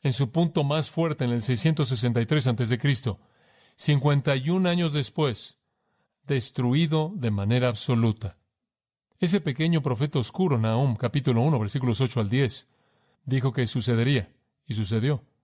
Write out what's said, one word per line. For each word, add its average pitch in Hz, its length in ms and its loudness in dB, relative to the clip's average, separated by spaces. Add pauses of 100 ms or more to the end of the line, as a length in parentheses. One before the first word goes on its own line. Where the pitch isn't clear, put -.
En 131 140 -2
su 127 180 -2
punto 165 320 0
más 147 240 -2
fuerte, 156 380 -2
en 120 40 0
el 120 120 -2
seiscientos 131 460 0
sesenta 117 340 0
y - 20 2
tres 139 220 0
antes 117 240 0
de 123 80 0
Cristo, 123 420 -2 (560)
cincuenta 143 580 2
y 131 140 -2
un 185 180 2
años 175 280 0
después, 139 640 -4 (640)
destruido 147 960 0
de 120 140 -2
manera 107 380 2
absoluta. 113 720 0 (800)
Ese 180 240 0
pequeño 156 400 0
profeta 135 360 -2
oscuro, 143 380 0
Nahum, 113 400 0
capítulo 123 460 0
uno, 143 160 2
versículos 123 420 -2
ocho 127 180 0
al 104 120 0
diez, 127 360 -2 (600)
dijo 131 260 0
que 123 140 0
sucedería, 120 680 0 (320)
y - 80 -10
sucedió. 110 540 -2 (180)